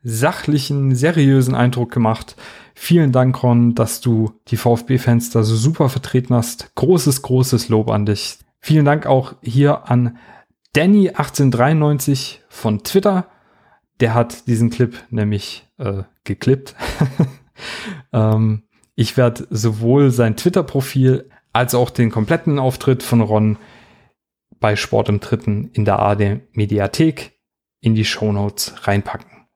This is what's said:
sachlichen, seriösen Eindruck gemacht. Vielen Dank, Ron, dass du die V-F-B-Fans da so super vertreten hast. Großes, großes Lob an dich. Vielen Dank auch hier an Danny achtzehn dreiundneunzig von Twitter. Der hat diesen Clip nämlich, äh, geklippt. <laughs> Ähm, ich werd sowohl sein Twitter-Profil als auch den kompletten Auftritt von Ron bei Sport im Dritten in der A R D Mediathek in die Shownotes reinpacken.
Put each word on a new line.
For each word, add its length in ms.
sachlichen, 920
seriösen 600
Eindruck 360
gemacht. 440
Vielen 400
Dank, 280
Ron, 320
dass 280
du 320
die 80
V-F-B-Fans 720
da 140
so 120
super 320
vertreten 480
hast. 400
Großes, 460
großes 480
Lob 200
an 160
dich. 340
Vielen 240
Dank 220
auch 360
hier 480
an 280
Danny 420
achtzehn 360
dreiundneunzig 1000
von 340
Twitter. 440
Der 120
hat 340
diesen 240
Clip 260
nämlich, 680
äh, 260
geklippt. 560
<laughs> 60
Ähm, 520
ich 200
werd 340
sowohl 640
sein 240
Twitter-Profil 960
als 220
auch 140
den 220
kompletten 480
Auftritt 440
von 180
Ron 360
bei 160
Sport 320
im 140
Dritten 500
in 140
der 140
A 100
R 80
D 240
Mediathek 800
in 120
die 120
Shownotes 840
reinpacken. 680